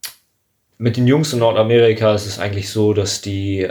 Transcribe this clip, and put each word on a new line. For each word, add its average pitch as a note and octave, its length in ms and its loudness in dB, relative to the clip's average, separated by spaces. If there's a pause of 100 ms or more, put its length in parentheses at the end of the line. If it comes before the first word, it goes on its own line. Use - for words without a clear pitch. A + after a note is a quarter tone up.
(760)
Mit A2+ 200 -2
den B2 100 2
Jungs D3+ 240 2
in B2 80 -2
Nordamerika A2+ 760 4
ist G2+ 120 -4
es G2 120 -10
eigentlich G2+ 320 -6
so, G#2+ 240 0
dass G2+ 280 -4
die G2 500 -4